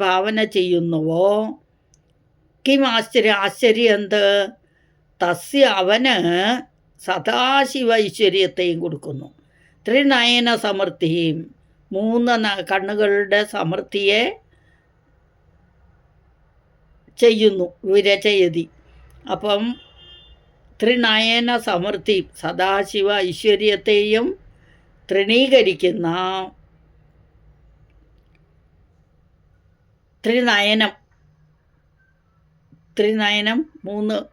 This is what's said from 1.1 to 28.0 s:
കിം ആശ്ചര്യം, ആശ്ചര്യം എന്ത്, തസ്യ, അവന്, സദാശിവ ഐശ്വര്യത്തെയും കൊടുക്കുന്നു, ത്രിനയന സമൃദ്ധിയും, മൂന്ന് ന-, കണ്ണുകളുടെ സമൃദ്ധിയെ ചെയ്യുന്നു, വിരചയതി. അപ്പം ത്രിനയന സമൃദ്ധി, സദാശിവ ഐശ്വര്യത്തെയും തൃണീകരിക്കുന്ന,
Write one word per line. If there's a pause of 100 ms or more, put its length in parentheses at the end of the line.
കിം (140)
ആശ്ചര്യം, (100)
ആശ്ചര്യം
എന്ത്, (960)
തസ്യ, (180)
അവന്, (840)
സദാശിവ (160)
ഐശ്വര്യത്തെയും
കൊടുക്കുന്നു, (580)
ത്രിനയന (180)
സമൃദ്ധിയും, (540)
മൂന്ന് (120)
ന-,
കണ്ണുകളുടെ (140)
സമൃദ്ധിയെ (3000)
ചെയ്യുന്നു, (240)
വിരചയതി. (720)
അപ്പം (1160)
ത്രിനയന (180)
സമൃദ്ധി, (240)
സദാശിവ (220)
ഐശ്വര്യത്തെയും (840)
തൃണീകരിക്കുന്ന, (4000)